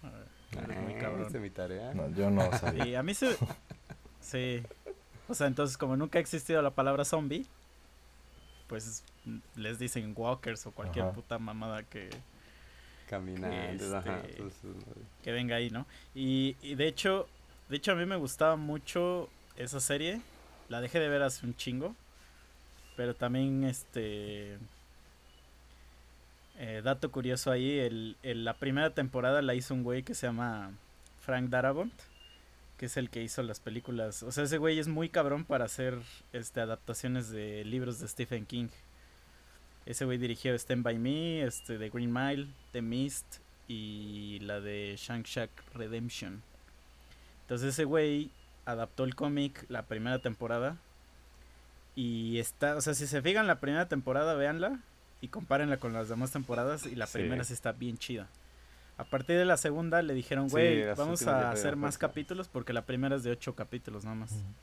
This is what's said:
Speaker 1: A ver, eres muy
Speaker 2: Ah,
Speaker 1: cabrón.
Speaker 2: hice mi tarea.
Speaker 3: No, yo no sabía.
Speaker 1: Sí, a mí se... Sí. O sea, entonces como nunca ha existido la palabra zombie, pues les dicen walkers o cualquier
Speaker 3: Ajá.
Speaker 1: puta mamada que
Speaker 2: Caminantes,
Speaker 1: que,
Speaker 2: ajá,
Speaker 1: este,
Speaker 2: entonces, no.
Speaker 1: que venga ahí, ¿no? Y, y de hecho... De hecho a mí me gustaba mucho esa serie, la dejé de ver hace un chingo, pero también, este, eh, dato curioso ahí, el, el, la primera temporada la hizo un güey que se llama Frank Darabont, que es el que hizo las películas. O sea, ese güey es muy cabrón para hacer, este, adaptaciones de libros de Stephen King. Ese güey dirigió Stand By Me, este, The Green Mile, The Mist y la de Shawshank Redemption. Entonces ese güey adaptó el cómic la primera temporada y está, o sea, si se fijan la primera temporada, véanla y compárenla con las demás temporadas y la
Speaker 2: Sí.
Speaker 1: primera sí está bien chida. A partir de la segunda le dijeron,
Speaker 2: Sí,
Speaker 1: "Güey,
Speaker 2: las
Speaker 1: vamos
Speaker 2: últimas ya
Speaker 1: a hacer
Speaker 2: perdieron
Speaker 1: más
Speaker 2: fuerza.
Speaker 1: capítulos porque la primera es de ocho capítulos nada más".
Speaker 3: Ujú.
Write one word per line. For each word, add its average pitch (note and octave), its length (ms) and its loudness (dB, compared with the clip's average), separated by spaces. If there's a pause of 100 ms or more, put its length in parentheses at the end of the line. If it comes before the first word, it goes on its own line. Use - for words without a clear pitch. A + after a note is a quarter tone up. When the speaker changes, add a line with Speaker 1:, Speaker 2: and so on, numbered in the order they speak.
Speaker 1:
A D3 60 -12
ver, - 600 -12
eres F#2+ 120 -4
muy G2 100 -4
Speaker 2:
Ah, G#2+ 60 -6
Speaker 1:
cabrón. G#2+ 300 -2
Speaker 2:
hice - 100 -2
mi G2+ 100 -4
tarea. F#2+ 440 -4
Speaker 3:
No, F2 220 0
yo G2 160 6
no F#2 260 8
sabía. - 280 2
Speaker 1:
Sí, B2 100 -2
a B2+ 80 2
mí F#3 100 0
se... B3 220 4 (880)
Sí. B2+ 420 -2 (640)
O - 80 -4
sea, C#3+ 120 4
entonces C#3 300 2
como C3 200 2
nunca D3+ 200 2
ha E3+ 40 6
existido D#3 420 2
la C#3+ 80 4
palabra C#3 340 4
zombie, D#3 400 0 (1200)
pues A2 360 -8 (520)
les A2+ 220 -6
dicen A#2 380 -4
walkers A#2 500 -2
o A2 60 -12
cualquier F#2+ 340 -2
Speaker 3:
Ajá. F#2 80 0
Speaker 1:
puta A#2 240 -6
mamada A2 460 -6
que G2+ 260 -12 (1000)
Speaker 2:
Caminantes, F#2 800 -4
Speaker 1:
que, G2 60 -2
Speaker 2:
ajá, F#2 240 -2
Speaker 1:
este, F2+ 120 -10
Speaker 2:
entonces, F#2+ 320 -12
no. G2 300 -12 (300)
Speaker 1:
que - 80 -4
venga A#2+ 240 0
ahí, A#2 160 0
¿no? A#2 140 -4 (300)
Y, C3 460 2
y C#3+ 140 -6
de C#3+ 120 2
hecho... F#3+ 400 2 (400)
De C#3 100 -4
hecho G3 140 2
a F#3 40 6
mí F3 100 0
me F#3+ 100 0
gustaba D#3 400 4
mucho F3 720 0 (280)
esa B2 220 -4
serie, D#3 420 0 (480)
la A#2+ 120 -4
dejé B2 180 0
de D3+ 100 4
ver C#3+ 140 4
hace C3 240 0
un A#2+ 80 -2
chingo, C#3+ 400 -4 (1000)
pero A#2+ 200 0
también, C3+ 480 2
este, G#2 960 -4 (2000)
eh, A2 260 -6
dato C3+ 280 2
curioso B2+ 400 0
ahí, C3 280 4
el, A2+ 440 0
el, A#2 200 -2
la A2+ 120 0
primera C#3+ 380 2
temporada C3 480 4
la C3 140 4
hizo B2 180 -2
un B2+ 100 0
güey B2 200 0
que A#3 100 -6
se - 140 -2
llama A2+ 440 -2 (500)
Frank B2+ 280 0
Darabont, C#3 440 2 (840)
que - 100 -6
es - 100 -4
el B2+ 120 -2
que A#2 140 -4
hizo A2+ 200 -4
las A2 160 -4
películas. A2+ 640 -4
O A#2+ 80 -6
sea, C#3+ 120 0
ese D3 140 2
güey D#3 220 4
es D3+ 80 0
muy E3 220 0
cabrón D3 360 2
para B2 200 2
hacer, B2+ 320 -2 (360)
este, A#2+ 280 -6
adaptaciones A#2 680 -2
de G#2+ 360 -4
libros B2 340 -2
de A#2 80 -8
Stephen A#2 380 -4
King. A#2+ 220 -2 (1160)
Ese B2 200 -2
güey B2+ 120 2
dirigió B2 360 0
Stand A#2+ 300 0
By A#2 160 2
Me, D#3 440 0
este, A#2 340 -4
The G#2+ 120 -4
Green A#2+ 240 0
Mile, C#3 340 0 (260)
The B2 80 -2
Mist B2+ 560 -2 (300)
y G#2 720 -8
la G2+ 180 -4
de G#2 380 -4
Shawshank A#2 520 -4 (240)
Redemption. A2+ 680 -6 (1040)
Entonces B2 260 0
ese D3 160 2
güey D3+ 440 4 (360)
adaptó A#2 400 -2
el B2+ 100 -2
cómic C#3+ 540 0
la A#2 140 -4
primera A#2 360 0
temporada A#2+ 580 -2 (1160)
y A#2 420 0
está, C#3+ 380 2
o D3 60 0
sea, D3+ 120 2
si C#3+ 140 0
se C3+ 140 0
fijan G3 260 4
la F3 120 4
primera D#3 280 2
temporada, D3 480 2
véanla E3 440 2 (420)
y B2 80 -8
compárenla C#3+ 480 2
con B2 140 -2
las A2+ 160 -2
demás A#2+ 240 0
temporadas C3 540 0
y B2 100 -6
la A2+ 120 -2
Speaker 2:
Sí. - 120 -4
Speaker 1:
primera B2 240 0
sí A#2+ 100 -4
está A#2+ 180 -4
bien A#2+ 260 -4
chida. G#2+ 300 -6 (720)
A - 60 -4
partir C#3 320 4
de F3+ 80 8
la F3+ 120 8
segunda E3 460 4
le D3+ 100 0
dijeron, C3+ 360 0
Speaker 2:
Sí, - 40 -2
Speaker 1:
"Güey, D#3+ 320 8
Speaker 2:
las G#2 120 0
Speaker 1:
vamos E3 240 0
Speaker 2:
últimas C3+ 200 6
ya A#2+ 60 4
Speaker 1:
a A#2+ 40 2
hacer A2+ 120 0
Speaker 2:
perdieron C#3+ 160 2
Speaker 1:
más C#3+ 180 0
Speaker 2:
fuerza. D#3 160 0
Speaker 1:
capítulos F3+ 340 -6
porque A#2+ 260 -4
la A#2 120 0
primera C3+ 300 0
es C3+ 80 -2
de A#2+ 80 0
ocho B2 240 -4
capítulos G#2+ 480 -8
nada A2 120 -6
más". A2 180 -6
Speaker 3:
Ujú. G#2 100 -4 (200)